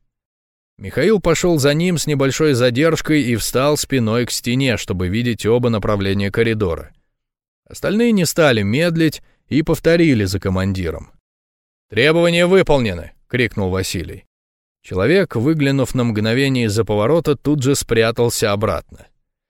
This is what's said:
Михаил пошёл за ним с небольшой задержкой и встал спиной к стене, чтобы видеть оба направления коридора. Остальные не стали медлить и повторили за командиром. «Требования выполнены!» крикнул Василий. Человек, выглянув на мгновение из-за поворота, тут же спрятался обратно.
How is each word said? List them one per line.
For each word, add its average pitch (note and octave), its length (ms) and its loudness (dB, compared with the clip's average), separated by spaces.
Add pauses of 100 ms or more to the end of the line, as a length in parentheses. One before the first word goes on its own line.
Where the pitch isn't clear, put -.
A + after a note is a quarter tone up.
(760)
Михаил D3+ 420 0
пошёл E3+ 380 0
за C#3 160 2
ним E3+ 240 0
с - 80 -4
небольшой C#3+ 480 2
задержкой C#3+ 680 2
и A#2+ 120 0
встал C#3 420 0
спиной A#2 500 -2
к - 40 -8
стене, B2 460 -2
чтобы F#2 300 -4
видеть A2+ 380 -2
оба A#2+ 240 2
направления G2+ 600 0
коридора. G#2+ 640 -2 (760)
Остальные A3+ 440 0
не F#3+ 140 2
стали C3+ 360 2
медлить D#3+ 600 0 (240)
и D#3 160 0
повторили D#3+ 600 2
за F#2+ 140 -2
командиром. F#2 720 -4 (760)
«Требования E3+ 560 2
выполнены!» C3 680 2 (140)
крикнул G#2+ 440 -2
Василий. F#2+ 540 -6 (580)
Человек, C#3+ 520 0
выглянув C#3 600 0
на B2+ 80 0
мгновение A#2 600 0
из-за G#2 200 0
поворота, C3+ 500 0
тут C#3+ 280 -2
же C3+ 120 2
спрятался A2+ 760 0
обратно. G2+ 560 -4 (420)